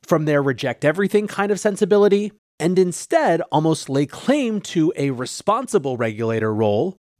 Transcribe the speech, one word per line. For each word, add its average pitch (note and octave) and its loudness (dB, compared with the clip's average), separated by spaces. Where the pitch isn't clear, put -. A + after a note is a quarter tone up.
from D#3 0
their D3 2
reject C3 -2
everything G3 0
kind G3+ -2
of F#3 -2
sensibility G3+ 2
and F3+ 0
instead F#3 2
almost D#3 0
lay C#3 0
claim A#3 -2
to E3 0
a C#3 -2
responsible C#3 -2
regulator A2+ -2
role A2 0